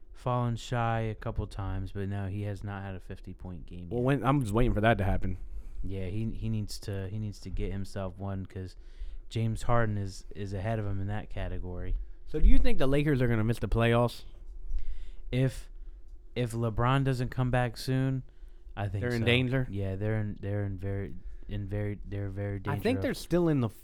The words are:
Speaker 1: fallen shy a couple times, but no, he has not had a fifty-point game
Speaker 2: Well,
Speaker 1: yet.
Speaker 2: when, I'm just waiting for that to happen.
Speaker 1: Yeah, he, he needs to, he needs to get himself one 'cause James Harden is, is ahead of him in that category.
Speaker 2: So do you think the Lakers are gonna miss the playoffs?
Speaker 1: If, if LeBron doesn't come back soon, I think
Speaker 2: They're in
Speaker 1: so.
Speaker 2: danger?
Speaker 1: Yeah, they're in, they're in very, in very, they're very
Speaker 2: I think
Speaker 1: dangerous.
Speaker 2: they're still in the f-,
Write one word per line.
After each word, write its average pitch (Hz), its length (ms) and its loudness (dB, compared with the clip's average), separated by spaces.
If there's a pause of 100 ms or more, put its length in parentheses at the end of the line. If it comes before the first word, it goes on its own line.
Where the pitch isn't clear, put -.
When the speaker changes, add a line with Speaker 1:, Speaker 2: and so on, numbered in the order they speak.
(120)
Speaker 1:
fallen 120 460 -2
shy 117 440 -2
a 110 140 -4
couple 113 320 -6
times, 95 460 -6
but 98 160 -4
no, 101 160 -4
he 98 160 -6
has 101 220 -6
not 101 200 -8
had 95 120 -8
a 87 40 -10
fifty-point 92 680 -14
game 87 220 -12
Speaker 2:
Well, 117 100 -2
Speaker 1:
yet. 123 60 2
Speaker 2:
when, 131 200 2
I'm 139 160 4
just 101 120 -2
waiting 113 200 4
for 104 80 0
that 110 160 6
to 104 60 0
happen. 92 340 2 (460)
Speaker 1:
Yeah, 95 240 -4
he, 110 280 -2
he 110 140 -4
needs 107 300 -4
to, 98 300 -6
he 104 100 -6
needs 107 220 -8
to 95 100 -10
get 101 200 -2
himself 95 460 -6
one 98 300 -6
'cause 92 280 -12 (540)
James 113 320 -2
Harden 113 360 4
is, 98 280 -6 (100)
is 98 180 -8
ahead 110 260 -4
of 104 60 -4
him 101 140 -2
in 98 80 -4
that 101 220 -6
category. 90 680 -4 (300)
Speaker 2:
So - 140 -4
do - 100 10
you 269 80 12
think 254 220 12
the 135 80 8
Lakers 143 340 4
are 123 60 4
gonna 113 180 2
miss 113 140 2
the 110 100 -2
playoffs? 117 540 2 (1080)
Speaker 1:
If, 131 380 0 (640)
if 120 160 -2
LeBron 117 540 2
doesn't 127 240 0
come 127 220 -2
back 123 260 0
soon, 131 460 -2 (520)
I 101 120 -4
think 98 140 -6
Speaker 2:
They're 123 120 -2
in 117 80 0
Speaker 1:
so. 117 40 0
Speaker 2:
danger? 127 460 2
Speaker 1:
Yeah, 98 240 -4
they're 107 240 -2
in, 104 200 -4
they're 101 240 -4
in 98 140 -4
very, 98 360 -6 (360)
in 101 180 -6
very, 104 300 -4 (100)
they're 98 220 -6
very 101 380 -6
Speaker 2:
I 143 60 -2
think - 100 -4
Speaker 1:
dangerous. 247 200 0
Speaker 2:
they're 254 120 -2
still 170 340 0
in 147 100 2
the 117 100 0
f-, - 40 -16 (100)